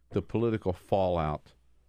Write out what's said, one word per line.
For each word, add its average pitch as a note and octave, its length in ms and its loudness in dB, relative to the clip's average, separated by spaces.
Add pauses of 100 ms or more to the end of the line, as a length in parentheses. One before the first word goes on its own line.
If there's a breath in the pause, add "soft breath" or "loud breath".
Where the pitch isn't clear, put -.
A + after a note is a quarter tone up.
(120)
the G2 100 0
political A2 520 0
fallout? F2 800 0 (360)